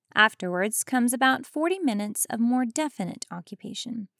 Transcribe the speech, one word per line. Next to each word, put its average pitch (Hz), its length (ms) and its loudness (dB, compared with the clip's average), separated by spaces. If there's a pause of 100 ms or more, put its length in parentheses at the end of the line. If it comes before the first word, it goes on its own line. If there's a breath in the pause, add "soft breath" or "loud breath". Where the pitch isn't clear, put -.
(160)
Afterwards 202 680 2
comes 247 300 2
about 262 320 2
forty 339 340 0
minutes 214 500 -2
of 220 100 -4
more 247 260 2
definite 226 680 -4
occupation, - 760 -10 (100)